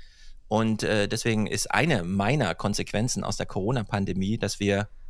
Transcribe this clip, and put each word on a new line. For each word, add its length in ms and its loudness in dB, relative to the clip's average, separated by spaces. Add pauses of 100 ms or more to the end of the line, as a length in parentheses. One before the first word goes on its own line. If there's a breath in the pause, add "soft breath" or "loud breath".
(480 soft breath)
Und, 340 2
äh, 260 2
deswegen 380 0
ist 240 -2
eine 340 2
meiner 520 0
Konsequenzen 680 -2
aus 140 -4
der 80 -4
Corona-Pandemie, 920 0
dass 200 -2
wir 300 2 (200)